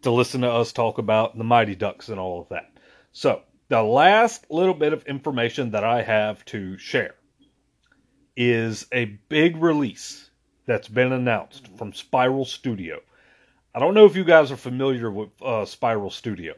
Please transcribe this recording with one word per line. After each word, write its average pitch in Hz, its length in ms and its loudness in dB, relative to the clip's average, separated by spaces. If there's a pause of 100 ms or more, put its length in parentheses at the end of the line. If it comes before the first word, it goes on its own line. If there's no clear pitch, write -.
to 127 100 0
listen 123 300 2
to 123 100 0
us 117 220 0
talk 113 240 -2
about 110 400 0
the 113 60 -8
Mighty 113 320 2
Ducks 101 340 -8
and 101 100 -10
all 90 220 -8
of - 80 -20
that. 85 220 -12 (400)
So - 320 -2 (240)
the 113 160 2
last 185 680 4
little 180 240 0
bit 151 200 0
of - 120 -10
information 131 680 -4
that 104 120 -2
I 117 180 0
have 107 440 -2
to 95 320 -10
share - 360 -4 (1200)
is 117 560 0
a 123 140 -2 (240)
big 160 280 2
release 151 720 -2 (360)
that's 113 220 -4
been 127 260 0
announced 120 640 -4
from 104 160 -12
Spiral 131 520 -2
Studio. 92 540 -8 (760)
I 120 60 -8
don't 160 140 2
know 214 120 10
if 180 120 6
you 190 80 -2
guys 156 260 6
are 131 60 -8
familiar 127 520 -4
with, 101 200 -8 (120)
uh, 113 220 -2
Spiral 107 460 -4
Studio. 85 480 -12